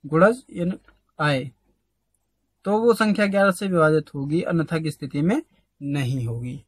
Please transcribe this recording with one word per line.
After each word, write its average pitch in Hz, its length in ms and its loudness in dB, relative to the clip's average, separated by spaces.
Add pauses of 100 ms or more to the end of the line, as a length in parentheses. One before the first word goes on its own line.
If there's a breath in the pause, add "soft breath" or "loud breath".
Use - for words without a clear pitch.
गुणज 180 380 4 (100)
यानी 180 220 -4 (460)
आए, 143 240 0 (1200)
तो 208 120 0
वो 226 160 4
संख्या 214 340 2
ग्यारह 196 240 2
से 196 160 -6
विभाजित 156 480 2
होगी, 147 280 -2
अन्यथा 165 360 -2
की 156 120 -4
स्थिति 143 300 -6
में 220 200 0 (400)
नहीं 135 440 -4
होगी। 120 300 -8 (120)